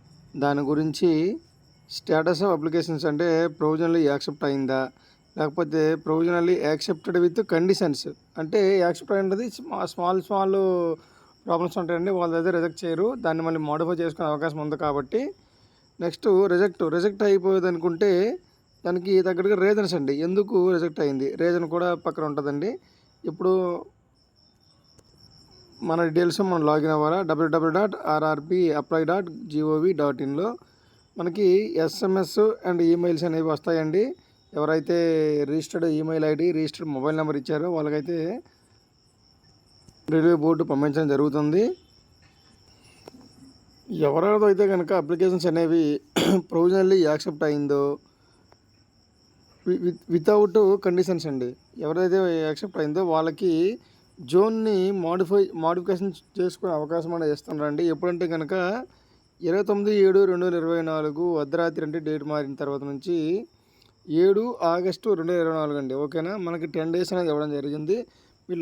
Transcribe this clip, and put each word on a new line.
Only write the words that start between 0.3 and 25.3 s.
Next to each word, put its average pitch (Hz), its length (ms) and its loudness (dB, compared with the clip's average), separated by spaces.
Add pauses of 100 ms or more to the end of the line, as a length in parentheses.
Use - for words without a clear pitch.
దాని 143 340 0
గురించి 156 400 0 (800)
status 160 520 0
of 202 80 2
applications 160 600 -2
అంటే 160 180 0 (300)
provisionally 165 460 0
యాక్సెప్ట్ 143 400 -2
అయిందా, 135 380 0 (540)
లేకపోతే 156 460 -2 (220)
provisionally 170 520 2 (140)
accepted 165 540 -2
with 170 140 2 (160)
conditions 170 460 0 (380)
అంటే 160 220 0 (240)
యాక్సెప్ట్ 175 280 -2
అయ్యేది 196 440 -2
స్మా-, 196 300 -8
స్మాల్ 180 360 -2
స్మాల్ 196 380 0 (840)
ప్రాబ్లమ్స్ 170 320 -2
ఉంటాయండి, 175 420 -2
వాళ్ళు 165 180 -2
అయితే 175 180 0
రిజెక్ట్ 165 260 -4
చేయరు, 175 260 -2 (160)
దాన్ని 165 220 -2
మళ్ళీ 165 140 -2 (100)
మోడిఫై 165 320 -2
చేసుకునే 160 260 -4
అవకాశం 151 360 -4
ఉంది. 147 220 -6
కాబట్టి 143 340 -2 (800)
నెక్స్ట్ 175 300 -4 (240)
రిజెక్ట్, 180 300 2 (140)
రిజెక్ట్ 196 260 0
అయిపోయేది 190 500 4
అనుకుంటే 170 380 0 (720)
దానికి 180 280 -2 (140)
తగ్గట్టుగా 185 360 2
రీజన్స్ 202 340 2
అండి, 143 180 0 (120)
ఎందుకు 196 300 0 (160)
రిజెక్ట్ 165 300 -2
అయింది, 139 240 0 (140)
రీజన్ 175 340 0
కూడా 175 140 0 (160)
పక్కన 160 200 -4
ఉంటుందండి. 147 460 -4 (540)
ఇప్పుడు 180 280 0 (2250)